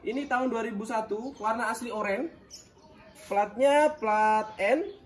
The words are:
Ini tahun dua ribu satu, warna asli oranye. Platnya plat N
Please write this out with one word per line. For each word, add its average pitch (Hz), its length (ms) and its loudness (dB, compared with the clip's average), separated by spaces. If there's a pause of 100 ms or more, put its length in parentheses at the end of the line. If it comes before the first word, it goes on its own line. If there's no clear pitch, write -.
Ini 269 220 -6
tahun 254 180 0
dua 226 160 -2
ribu 220 220 -6
satu, 220 500 -4
warna 220 380 -2
asli 233 180 -8
oranye. 214 380 -2 (960)
Platnya 262 720 4
plat 214 580 2
N 254 300 2 (200)